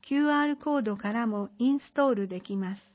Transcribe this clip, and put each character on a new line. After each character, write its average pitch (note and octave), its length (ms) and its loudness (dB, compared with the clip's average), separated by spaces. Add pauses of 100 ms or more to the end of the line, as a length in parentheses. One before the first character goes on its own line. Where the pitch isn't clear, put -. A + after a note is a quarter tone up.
キ - 160 -2
ュ D4 100 4
ー D4 120 4
ア D4 40 4
ー D4 60 2
ル D4 80 -2
コ D4 200 0
ー C#4 60 2
ド G#3 140 -2
か G3+ 160 -4
ら A#3 120 0
も G#3 320 -2
イ B3+ 140 2
ン C#4 80 2
ス - 140 -20
ト C#4 180 4
ー - 20 4
ル G3 140 -2
で F#3 140 -8
き - 140 -8
ま F#3+ 200 -4
す。 G3 60 -18 (140)